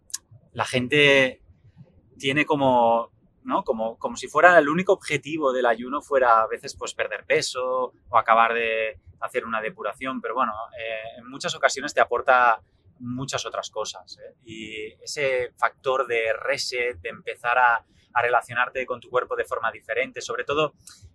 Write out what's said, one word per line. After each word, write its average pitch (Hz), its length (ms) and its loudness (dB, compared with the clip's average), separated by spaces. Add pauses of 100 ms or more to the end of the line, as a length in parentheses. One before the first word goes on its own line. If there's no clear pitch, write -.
(520)
la 113 120 -2
gente 135 800 4 (760)
tiene 139 280 0
como, 123 640 2 (300)
¿no? 147 220 -2
como, 113 340 -4
como 120 180 -8
si 127 120 -12
fuera 170 300 6
el 147 120 4
único 185 240 0
objetivo 151 580 -4
del 123 140 0
ayuno 123 340 -2
fuera 123 420 4
a 113 40 0
veces, 117 300 -10
pues, 120 180 -10
perder 104 320 -6
peso 127 640 -2 (160)
o 120 100 0
acabar 113 360 4
de 113 460 -2 (200)
hacer 117 240 -6
una 113 160 -6
depuración, 107 600 -8
pero 110 140 -8
bueno, 120 180 -2 (260)
eh, 113 400 -10
en 117 100 -20
muchas 143 260 -8
ocasiones 139 400 -2
te 131 60 2
aporta 120 640 4 (380)
muchas 127 460 -8
otras 101 240 -8
cosas, 101 480 -10
¿eh? 104 160 -20 (100)
Y 110 480 -12 (100)
ese 131 540 -4
factor 131 500 -2
de 113 260 0
reset, 123 680 -4
de 117 80 -12
empezar 113 500 -2
a, 120 260 4 (280)
a 120 100 0
relacionarte 123 640 0
con 123 140 -8
tu 117 100 -20
cuerpo 120 240 -2
de 117 100 -2
forma 113 280 -4
diferente, 120 480 -6
sobre 120 240 -6
todo 143 300 0 (400)